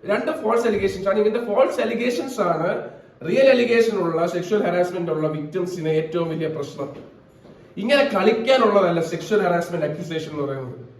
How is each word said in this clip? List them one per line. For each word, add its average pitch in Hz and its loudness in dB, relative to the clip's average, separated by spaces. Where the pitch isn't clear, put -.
രണ്ട് 233 -2
ഫോൾസ് 233 0
അലിഗേഷൻസ് 196 0
ആണ്. 202 2
ഇങ്ങനത്തെ 220 2
ഫോൾസ് 247 2
അലിഗേഷൻസ് 233 -2
ആണ് 175 0
റിയൽ 269 6
അലിഗേഷൻ 233 4
ഉള്ള 170 0
സെക്ഷൽ 180 -2
ഹാരാസ്മെന്റ് 180 -2
ഉള്ള 156 -2
വിക്ടിംസിന് 160 -4
ഏറ്റവും 160 -2
വലിയ 156 -4
പ്രശ്നം. 143 -8
ഇങ്ങനെ 277 2
കളിക്കാനുള്ളതല്ല 214 4
സെക്ഷൽ 196 0
ഹാരാസ്മെന്റ് 170 0
അക്യൂസേഷൻ 156 -6
എന്ന് 151 -6
പറയുന്നത്. 135 -8